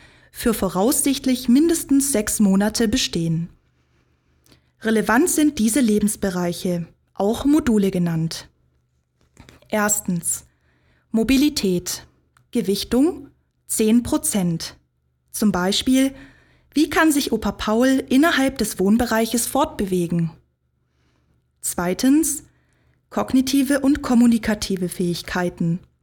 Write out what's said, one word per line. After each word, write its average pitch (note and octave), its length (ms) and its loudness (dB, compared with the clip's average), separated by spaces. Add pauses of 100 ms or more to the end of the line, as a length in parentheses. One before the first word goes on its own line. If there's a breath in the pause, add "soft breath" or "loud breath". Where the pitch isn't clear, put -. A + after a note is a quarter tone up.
(300 soft breath)
für - 240 -2
voraussichtlich B3 920 0
mindestens C#4 640 2
sechs G#3+ 260 -2
Monate G#3 480 2
bestehen.“ E3+ 600 -2 (1300 soft breath)
Relevant A3 480 2
sind D4+ 300 2
diese A3+ 220 2
Lebensbereiche, F3+ 1080 0 (280)
auch G#3 300 -2
Module B3 460 2
genannt. E3+ 580 -4 (1200 soft breath)
Erstens. G#3 760 -2 (640)
Mobilität. A3 960 0 (460)
Gewichtung A#3 800 -2 (360)
zehn A3+ 380 2
Prozent. F#3+ 720 -4 (560)
Zum G#3+ 180 0
Beispiel, B3+ 640 0 (600 loud breath)
wie D4+ 160 0
kann D#4+ 200 2
sich C#4+ 220 -2
Opa A3 180 -2
Paul B3+ 580 0
innerhalb C4+ 500 2
des - 200 -4
Wohnbereiches A3+ 680 0
fortbewegen? F3+ 840 -2 (1300)
Zweitens. B3+ 840 0 (640)
Kognitive C4 720 0
und C#4+ 200 2
kommunikative A3 880 0
Fähigkeiten. F3 920 -4 (220)